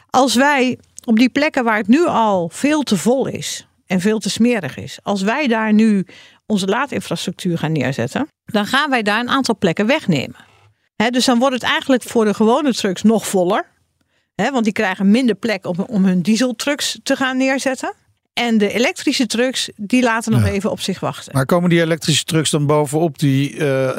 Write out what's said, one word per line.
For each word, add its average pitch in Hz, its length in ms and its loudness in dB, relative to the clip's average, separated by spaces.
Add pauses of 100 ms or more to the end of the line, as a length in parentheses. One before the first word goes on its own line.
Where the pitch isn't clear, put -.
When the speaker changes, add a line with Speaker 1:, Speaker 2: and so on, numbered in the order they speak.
Speaker 1:
Als 254 240 4
wij 254 440 2 (260)
op 226 120 2
die 247 120 4
plekken 285 360 0
waar 226 120 2
het 196 120 -4
nu 311 180 4
al 202 460 2
veel 294 300 0
te 214 140 0
vol 226 300 0
is - 400 -10 (200)
en 185 140 -2
veel 214 180 0
te 196 120 -4
smerig 220 460 0
is, - 260 -14
als 196 200 -2
wij 202 260 -2
daar 220 240 0
nu 214 340 4 (400)
onze 196 200 -2
laadinfrastructuur 190 920 -4
gaan 151 140 -2
neerzetten, 135 540 -2 (180)
dan 208 220 -2
gaan 285 240 0
wij 240 120 0
daar 208 180 0
een 240 100 -6
aantal 247 280 0
plekken 202 280 0
wegnemen. 208 500 -2 (600)
Hè, 220 140 0
dus 247 140 0
dan 240 140 4
wordt 262 160 2
het 240 100 -6
eigenlijk 277 380 0
voor 226 220 0
de 208 100 0
gewone 247 400 2
trucks 190 280 -4
nog 214 240 2
voller. 196 440 0 (640)
Hè, 262 160 0
want 247 140 0
die 208 80 0
krijgen 196 380 0
minder 233 240 4
plek 214 320 -6
om, 175 100 -4 (100)
om 196 180 0
hun 185 180 2
dieseltrucks 247 800 -2
te 269 140 -2
gaan 262 200 -2
neerzetten. 269 580 -2 (380)
En 233 260 0
de 202 140 0
elektrische 262 540 -2
trucks, 240 500 -2
die 226 260 0
laten 226 300 0
nog 120 120 4
Speaker 2:
Ja. 98 60 2
Speaker 1:
even 202 200 -2
op - 100 -6
zich - 200 -6
wachten. - 340 -8
Speaker 2:
Maar 135 120 2
komen 175 240 2
die 170 100 4
elektrische 160 440 0
trucks 160 260 0
dan 147 160 0
bovenop 151 520 0
die, 139 380 0
eh, 135 320 0 (100)